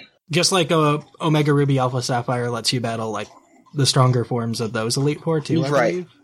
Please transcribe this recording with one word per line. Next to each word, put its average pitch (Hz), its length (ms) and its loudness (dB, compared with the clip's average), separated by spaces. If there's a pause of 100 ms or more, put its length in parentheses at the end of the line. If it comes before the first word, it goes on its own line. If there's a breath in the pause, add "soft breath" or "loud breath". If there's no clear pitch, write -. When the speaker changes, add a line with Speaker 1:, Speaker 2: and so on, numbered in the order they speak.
(300)
Speaker 1:
Just 165 220 0
like, 180 180 2
uh, 151 280 4 (220)
Omega 151 320 2
Ruby, 139 280 2
Alpha 127 220 -2
Sapphire 123 480 -2
lets 113 220 -4
you 127 80 -2
battle, 113 300 -4
like, 107 160 -6 (480)
the 139 120 0
stronger 127 380 4
forms 117 360 -4
of 110 120 -6
those 113 240 -2
Elite 143 260 -2
Four, 160 180 -2
too, 160 240 0
I 135 60 -2
Speaker 2:
Right. 123 240 2
Speaker 1:
believe. 180 140 -6 (140)